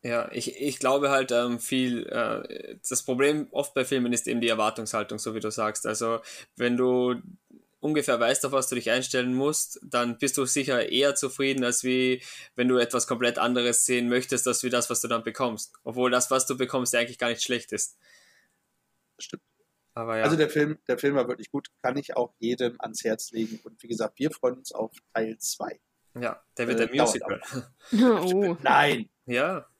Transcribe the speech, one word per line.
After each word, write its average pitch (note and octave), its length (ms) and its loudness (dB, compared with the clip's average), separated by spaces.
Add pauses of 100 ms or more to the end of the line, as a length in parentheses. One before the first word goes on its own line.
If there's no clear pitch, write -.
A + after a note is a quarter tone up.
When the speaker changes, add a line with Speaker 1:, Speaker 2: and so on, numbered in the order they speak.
Speaker 1:
Ja, A#2+ 280 -2
ich, - 300 -6
ich C#3 180 -2
glaube C#3 300 4
halt, C3+ 220 2
ähm, A#2+ 280 2
viel, B2+ 480 -2
äh, - 680 -6 (100)
das B2+ 160 -2
Problem C#3+ 480 2
oft - 220 -4
bei C3 120 2
Filmen B2 280 0
ist A#2 140 -2
eben A#2+ 140 0
die A#2 60 2
Erwartungshaltung, A2 720 -2
so A2 140 -6
wie A2+ 60 -6
du G#2+ 100 -4
sagst. G#2+ 380 -4
Also, A2+ 340 -2 (340)
wenn A#2+ 220 2
du B2 380 4 (640)
ungefähr C#3+ 400 0
weißt, B2 260 2
auf C3 60 -2
was C3+ 180 0
du C3 60 -2
dich A#2 160 -2
einstellen B2+ 420 0
musst, C#3+ 500 -2
dann A#2+ 360 -2
bist C#3+ 180 0
du C3+ 80 0
sicher C3 440 0
eher C#3 260 2
zufrieden, C3+ 480 0
als B2 200 0
wie B2+ 380 2 (340)
wenn B2 120 2
du B2+ 100 4
etwas A#2+ 300 0
komplett A#2+ 320 0
anderes A#2+ 460 2
sehen B2 240 2
möchtest, B2+ 380 0
als A#2+ 160 0
wie B2+ 60 -2
das, A#2+ 200 0
was A#2+ 120 -2
du A#2+ 60 -6
dann A#2 160 -2
bekommst. A#2 500 -4 (100)
Obwohl B2 280 2
das, B2 200 2
was C3 140 4
du B2+ 120 -2
bekommst, B2+ 360 0
ja A#2+ 60 4
eigentlich A#2+ 200 -4
gar A#2+ 100 0
nicht A#2 140 -4
schlecht A#2+ 300 -4
ist. - 240 -6 (1200)
Speaker 2:
Stimmt. - 240 -14 (500)
Speaker 1:
Aber A2+ 240 -4
ja. A2 60 2
Speaker 2:
Also D3+ 120 4
der D3+ 140 4
Film, D3+ 280 0 (100)
der B2 120 0
Film C#3+ 160 2
war B2 120 2
wirklich A#2 240 -8
gut, - 180 -6 (120)
kann C3+ 160 -2
ich - 180 -8
auch A#2+ 240 0
jedem A#2+ 400 0
ans A2+ 240 -10
Herz A2 280 -2
legen. A2+ 320 -6
Und - 180 -20
wie A#2 60 2
gesagt, A2+ 320 0
wir D3 120 2
freuen B2+ 260 -2
uns - 140 -14
auf A2 200 -6 (220)
Teil A2+ 260 -2
zwei. - 400 -8 (400)
Speaker 1:
Ja, - 240 -6 (140)
der A#2+ 100 0
wird A#2 120 2
Speaker 2:
Äh, A2+ 100 4
Speaker 1:
ein B2+ 60 -6
Musical. A#2 460 2 (100)
Speaker 2:
dauert G#3 720 2
auch. F#3 100 2
Speaker 3:
<laughs> - 0 -
Oh. F#3 280 2
Speaker 2:
Nein. C#3 480 4 (160)
Speaker 1:
Ja. C#3 420 -2 (120)